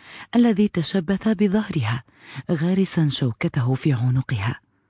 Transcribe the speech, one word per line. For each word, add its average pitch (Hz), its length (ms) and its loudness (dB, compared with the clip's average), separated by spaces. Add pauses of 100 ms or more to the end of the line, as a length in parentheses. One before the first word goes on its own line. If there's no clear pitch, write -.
(360)
الذي 220 320 4
تشبث 190 600 -2
بظهرها، 190 760 0 (480)
غارسا 175 560 2
شوكته 131 680 -2
في 143 200 0
عنقها، 123 680 -2 (280)